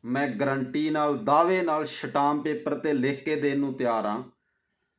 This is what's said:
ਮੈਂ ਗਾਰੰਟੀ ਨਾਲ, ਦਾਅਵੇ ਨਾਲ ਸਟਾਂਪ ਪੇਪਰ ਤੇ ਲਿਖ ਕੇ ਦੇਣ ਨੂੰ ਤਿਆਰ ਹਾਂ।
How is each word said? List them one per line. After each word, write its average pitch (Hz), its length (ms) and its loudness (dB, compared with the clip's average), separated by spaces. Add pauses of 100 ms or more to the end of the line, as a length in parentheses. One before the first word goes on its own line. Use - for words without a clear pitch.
ਮੈਂ 135 260 0
ਗਾਰੰਟੀ 135 600 0
ਨਾਲ, 147 280 2
ਦਾਅਵੇ 160 440 2
ਨਾਲ 156 220 0
ਸਟਾਂਪ 143 600 0
ਪੇਪਰ 151 340 -2
ਤੇ 151 140 0
ਲਿਖ 135 320 0
ਕੇ 151 120 0
ਦੇਣ 139 220 0
ਨੂੰ 139 160 -2
ਤਿਆਰ 117 320 0
ਹਾਂ। 107 160 -2 (760)